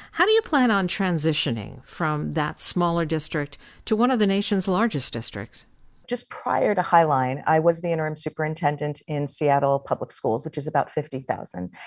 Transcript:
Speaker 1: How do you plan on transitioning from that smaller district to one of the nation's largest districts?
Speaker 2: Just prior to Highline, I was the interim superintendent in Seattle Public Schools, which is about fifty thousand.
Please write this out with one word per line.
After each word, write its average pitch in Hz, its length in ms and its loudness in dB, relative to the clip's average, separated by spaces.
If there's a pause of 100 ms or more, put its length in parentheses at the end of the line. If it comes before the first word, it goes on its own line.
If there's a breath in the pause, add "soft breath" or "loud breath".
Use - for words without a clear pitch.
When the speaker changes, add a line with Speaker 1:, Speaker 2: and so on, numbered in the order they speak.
(120 loud breath)
Speaker 1:
How 359 140 2
do 440 60 6
you 440 100 4
plan 254 280 2
on 190 180 2
transitioning 147 1000 -2
from 151 480 -4
that 151 260 -2
smaller 170 460 0
district 151 500 -4 (300 loud breath)
to 220 100 0
one 240 140 4
of 240 80 2
the 208 80 4
nation's 196 420 0
largest 185 460 0
districts? - 500 -10 (420)
Speaker 2:
Just - 240 -6
prior - 440 0
to 190 60 0
Highline, 147 680 4
I 160 120 4
was 165 240 2
the 170 100 -2
interim 156 240 -2
superintendent 151 920 -2
in 147 180 -2
Seattle 139 520 2
Public - 320 -4
Schools, 123 320 -2
which - 140 -10
is 143 100 -6
about 147 240 -2
fifty 139 300 -6
thousand. - 480 -8 (180 loud breath)